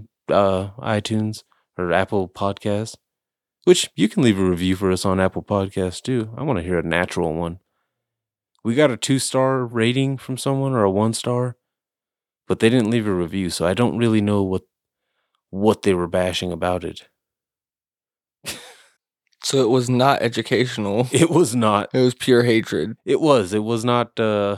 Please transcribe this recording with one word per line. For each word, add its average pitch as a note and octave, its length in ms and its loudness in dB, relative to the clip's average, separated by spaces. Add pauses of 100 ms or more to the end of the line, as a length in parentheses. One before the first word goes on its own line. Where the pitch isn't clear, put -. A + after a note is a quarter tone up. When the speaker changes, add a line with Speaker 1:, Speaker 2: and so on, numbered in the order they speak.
(300)
Speaker 1:
uh, F#2+ 400 2 (100)
iTunes G#2+ 640 -4 (340)
or F2+ 140 -2
Apple F#2+ 380 0
Podcasts, G#2 680 -4 (680)
which - 300 4
you D#3+ 120 0
can - 160 0
leave G#2 160 4
a F#2+ 100 2
review F#2 280 0
for G2 120 0
us F#2 160 0
on F#2+ 140 0
Apple F#2 240 0
Podcasts, F#2+ 580 -4
too. A#2 360 -4
I B2 60 -8
wanna B2+ 180 -2
hear F2 180 -2
a D#2+ 40 -4
natural E2+ 500 -2
one. E2+ 260 -6 (1040)
We A2+ 100 -2
got C#3+ 160 4
a A2+ 80 -4
two-star C3 680 0
rating B2 540 0
from B2+ 200 -10
someone C3+ 360 -2
or A#2+ 100 2
a G2 60 4
one-star, A#2+ 680 -2 (920)
but - 120 -2
they A2+ 100 6
didn't A#2 200 4
leave A#2 160 0
a G#2 80 0
review, F2+ 380 -2
so E2 160 -2
I F#2+ 80 2
don't A2 220 0
really A2 240 2
know G#2 200 0
what, F#2 220 -2 (880)
what G2+ 320 2
they G2+ 100 4
were F2 140 0
bashing F2+ 460 -2
about F2+ 320 -4
it. D#2+ 220 -12 (1400)
<laughs> - 120 -12 (840)
Speaker 2:
So C3+ 180 0
it A2+ 80 2
was B2 220 2
not B2+ 320 2
educational. A#2 880 -2
Speaker 1:
It D#3+ 180 4
was E3 260 2
not. G#2+ 380 2
Speaker 2:
It C3 60 2
was B2+ 160 4
pure A#2+ 260 4
hatred. A2 640 0
Speaker 1:
It - 160 0
was. A#2+ 320 4
It G#2+ 100 0
was A2+ 220 -2
not, A#2+ 340 0
uh, G#2 380 0